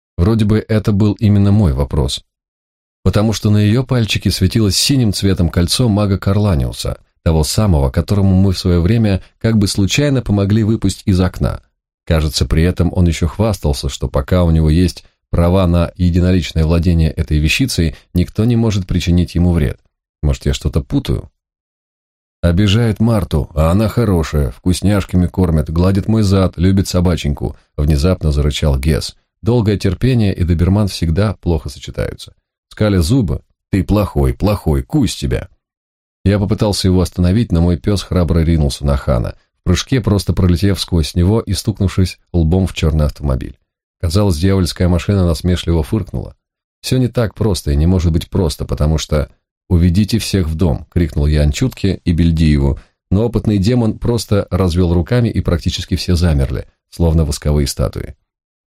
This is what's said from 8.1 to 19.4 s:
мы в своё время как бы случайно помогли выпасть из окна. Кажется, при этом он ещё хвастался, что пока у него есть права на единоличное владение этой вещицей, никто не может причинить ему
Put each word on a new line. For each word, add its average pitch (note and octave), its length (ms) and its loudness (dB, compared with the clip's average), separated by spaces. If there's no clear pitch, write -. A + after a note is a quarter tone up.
мы F#2+ 180 4
в F2+ 40 -6
своё F2 220 0
время G2+ 420 2
как A2+ 200 0
бы G2+ 100 2
случайно C3 540 0
помогли G#2 420 0
выпасть G2+ 420 -2
из F#2 140 2
окна. F2+ 420 -2
Кажется, D#2 400 0
при D#2+ 180 0
этом F2 300 0
он F2+ 120 2
ещё E2 220 0
хвастался, F#2+ 640 -2
что - 180 -8
пока F2 380 0
у E2 60 2
него D#2+ 180 2
есть F2 340 0
права F2+ 380 2
на E2+ 300 0
единоличное F2+ 640 2
владение E2 480 2
этой D2+ 260 -2
вещицей, D#2 600 -2
никто F2+ 320 -2
не A#2+ 100 2
может G#2+ 320 0
причинить F2 480 0
ему F2 160 2